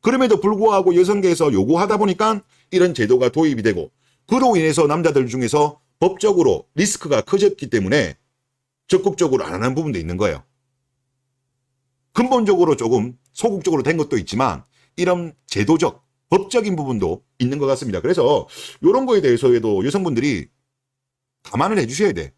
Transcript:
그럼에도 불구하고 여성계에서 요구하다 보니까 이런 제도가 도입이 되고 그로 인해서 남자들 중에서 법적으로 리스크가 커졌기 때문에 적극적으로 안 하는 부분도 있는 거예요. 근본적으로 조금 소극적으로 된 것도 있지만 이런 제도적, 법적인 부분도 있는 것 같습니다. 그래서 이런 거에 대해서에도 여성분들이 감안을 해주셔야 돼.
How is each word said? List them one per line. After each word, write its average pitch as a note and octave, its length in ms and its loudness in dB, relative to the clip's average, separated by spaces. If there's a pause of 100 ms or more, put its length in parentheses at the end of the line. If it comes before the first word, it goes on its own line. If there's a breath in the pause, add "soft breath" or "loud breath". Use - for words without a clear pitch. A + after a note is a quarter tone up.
그럼에도 A#3+ 400 2
불구하고 G3 560 2
여성계에서 F3 560 2
요구하다 E3 440 0
보니까 G#3 460 0 (280)
이런 F3+ 240 2
제도가 B2 360 2
도입이 D3 320 -2
되고 F2+ 280 -2 (360)
그로 B3 300 2
인해서 D#3+ 300 2
남자들 D3 400 0
중에서 C3 540 -2 (180)
법적으로 F3+ 760 0
리스크가 D3 480 -2
커졌기 G3 480 0
때문에 G2+ 460 0 (720)
적극적으로 F3+ 580 0
안 E2+ 100 -10
하는 A#2 200 -2
부분도 D3 240 -4
있는 E2+ 180 -8
거예요. F2 280 -4 (1700)
근본적으로 G3+ 640 2
조금 A#2+ 400 -2 (160)
소극적으로 F3+ 500 -2
된 D#3+ 140 0
것도 D3 220 -2
있지만 G2 460 -4 (320)
이런 F3 380 -2 (120)
제도적, D3+ 580 0 (260)
법적인 G3 460 0
부분도 G#2+ 480 -4 (140)
있는 B2+ 200 -2
것 C#3 80 -2
같습니다. C3 340 -2
그래서 D3 480 0 (320 loud breath)
이런 A#3+ 260 2
거에 A3 140 2
대해서에도 A#2 680 2
여성분들이 C#3+ 640 -2 (960)
감안을 F#3 340 -2
해주셔야 D3+ 340 -2
돼. F2 240 -8